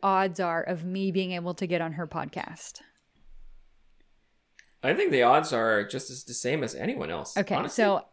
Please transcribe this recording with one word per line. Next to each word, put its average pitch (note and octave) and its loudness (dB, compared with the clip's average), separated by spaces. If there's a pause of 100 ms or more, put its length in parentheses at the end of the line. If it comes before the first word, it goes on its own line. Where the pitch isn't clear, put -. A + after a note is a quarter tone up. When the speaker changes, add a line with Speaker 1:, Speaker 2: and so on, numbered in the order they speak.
Speaker 1:
odds F#3+ 2
are E3+ 0
of E3+ -4
me F#3+ -2
being F#3 0
able F3 -4
to F#3 -4
get E3+ 0
on E3 -4
her D#3+ -6
podcast? - -8 (2000)
Speaker 2:
I C#3 4
think F4+ 2
the B2+ 6
odds C#3+ 6
are A2+ 4
just - -6
as, B2+ -12
the A#2+ -12
same C3 0
as - -6
anyone - -4
else, - -6
Speaker 1:
Okay, G3+ 0
Speaker 2:
honestly. C4+ 0
Speaker 1:
so G3+ 2